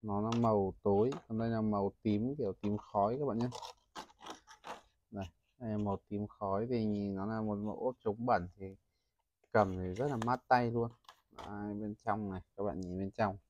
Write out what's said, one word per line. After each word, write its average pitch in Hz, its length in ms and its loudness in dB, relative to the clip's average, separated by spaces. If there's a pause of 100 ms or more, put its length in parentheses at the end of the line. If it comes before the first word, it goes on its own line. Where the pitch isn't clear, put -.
nó 104 180 0
là 107 100 0 (100)
màu 104 420 4
tối. 104 280 6 (180)
Còn 110 100 -4
đây 113 100 0
là 113 120 0
màu 101 320 2 (100)
tím, 110 360 2
kiểu 107 220 0
tím 104 160 0
khói 104 420 0
các 147 80 -2
bạn 113 120 0
nhé. 120 100 0 (1600)
Đây, 98 160 -6 (320)
đây 117 120 -6
là 107 80 0
màu 104 200 0 (100)
tím 104 180 -2
khói 101 440 -2
thì 117 140 2
nhìn 101 300 0
nó 95 120 -4
là 110 140 -4
một 107 180 -2
mẫu 104 180 -4
ốp 127 240 -2
chống 113 260 -4
bẩn, 95 300 2
thì 95 200 -12 (760)
cầm 95 240 4
thì 92 180 -4
rất 120 160 -2
là 135 60 -2 (100)
mát 127 220 -2
tay 123 220 6
luôn. 117 200 0 (560)
Đấy, 104 280 -6
bên 104 200 -6 (100)
trong 104 260 0
này, 92 120 -6 (140)
các 98 80 -4
bạn 98 160 -2
nhìn 90 180 -4
bên 98 120 -4
trong. 101 260 0 (140)